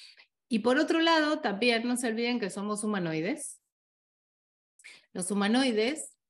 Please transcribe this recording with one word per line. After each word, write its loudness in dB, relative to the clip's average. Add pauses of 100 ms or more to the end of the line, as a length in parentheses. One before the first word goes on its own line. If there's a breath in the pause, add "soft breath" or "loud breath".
(480 loud breath)
Y 0
por 2
otro 2
lado, 4
también 0
no 0
se -2
olviden -2
que -4
somos -6
humanoides. -4 (1500 loud breath)
Los -6
humanoides 0 (140)